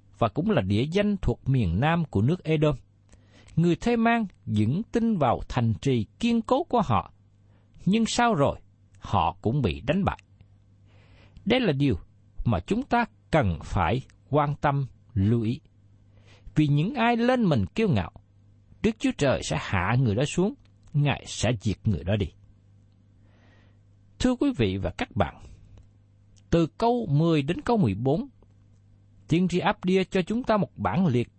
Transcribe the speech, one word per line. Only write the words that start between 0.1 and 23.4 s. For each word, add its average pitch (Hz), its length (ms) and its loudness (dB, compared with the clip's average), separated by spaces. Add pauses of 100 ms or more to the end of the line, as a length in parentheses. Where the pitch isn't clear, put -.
và 113 100 2
cũng 185 220 -2
là 147 120 2
địa 101 220 0
danh 202 320 0
thuộc - 320 -4
miền 107 320 0
nam 165 240 0
của 101 180 -2
nước 156 220 0
Edom. 151 320 0 (800)
Người 170 200 2
Thê-man 233 500 0 (200)
vững 113 360 0
tin 226 340 -2
vào 120 320 2
thành 113 260 0
trì 123 320 -2 (120)
kiên 233 240 0
cố 277 220 0
của 233 200 0
họ, - 280 -2 (760)
nhưng 220 200 2
sau 240 280 0
rồi, 135 240 0 (400)
họ 82 440 0
cũng 131 200 0
bị 76 180 -2
đánh 156 240 -2
bại. - 140 -2 (1300)
Đây 247 160 2
là 196 120 2
điều 135 260 0 (460)
mà 98 160 0
chúng 226 220 -4
ta 240 220 0 (260)
cần 101 320 2
phải 101 400 -2 (280)
quan 143 240 0
tâm, 139 320 -2 (280)
lưu 110 280 2
ý. 123 180 -4 (960)
Vì 156 120 4
những 151 280 0
ai 240 220 0
lên 240 280 2
mình 127 220 2
kiêu 220 220 -2
ngạo, 101 240 -2 (680)
Đức 226 160 0
Chúa 262 200 -2
Trời 110 240 2
sẽ 151 180 -4
hạ 98 400 0
người 110 140 2
đó 127 100 0
xuống, 196 300 -2 (380)
Ngài 143 340 0
sẽ - 340 -2
diệt 95 240 -2
người 101 200 -2
đó 98 120 0
đi. 101 100 -2 (1900)